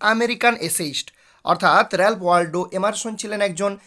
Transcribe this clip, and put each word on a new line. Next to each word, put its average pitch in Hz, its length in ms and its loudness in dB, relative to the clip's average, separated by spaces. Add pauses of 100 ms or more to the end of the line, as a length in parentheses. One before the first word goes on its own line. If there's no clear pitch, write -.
(160)
American 233 400 2
essayist, 160 540 -4 (340)
অর্থাৎ 180 500 2
র্যালফ 190 280 2
ওয়াল্ডো 175 500 0
এমারসন 214 440 -4
ছিলেন 208 240 -6
একজন 196 460 -2